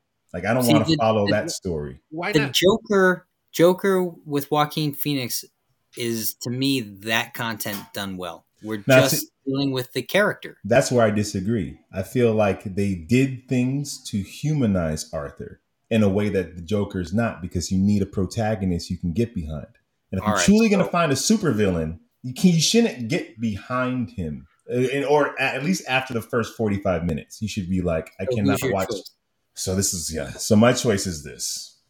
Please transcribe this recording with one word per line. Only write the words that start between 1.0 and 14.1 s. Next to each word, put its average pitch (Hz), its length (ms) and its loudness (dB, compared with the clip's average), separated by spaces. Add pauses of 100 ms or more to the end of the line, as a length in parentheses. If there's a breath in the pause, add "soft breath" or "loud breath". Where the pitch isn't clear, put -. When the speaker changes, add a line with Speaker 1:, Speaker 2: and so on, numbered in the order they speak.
Speaker 2:
the, - 60 2
Speaker 1:
that 107 180 0
story. 73 580 -6
Speaker 3:
Why 175 240 -6
Speaker 2:
the 151 60 4
Speaker 3:
not? 131 140 0
Speaker 2:
Joker, 190 760 2 (240)
Joker 185 520 4
with 147 480 -6
Joaquin 151 420 0
Phoenix 135 520 -4 (500)
is, 117 460 -4
to 127 80 -6
me, 131 320 0
that 107 520 -4
content 110 440 -6 (160)
done 98 240 -8
well. 85 280 -12 (160)
We're 107 260 -8
Speaker 1:
Now, 131 140 8
Speaker 2:
just 139 200 2
Speaker 1:
see, - 60 -14 (180)
Speaker 2:
dealing 135 260 -2
with 127 220 -6
the 131 80 -2
character. - 640 -2
Speaker 1:
that's 117 260 2
where 117 140 6
I 107 60 4
disagree. 104 680 -2 (140)
I 95 100 -6
feel 120 300 2
like 104 300 2 (120)
they 101 200 0
did 123 520 0
things 135 600 -2
to 113 120 -4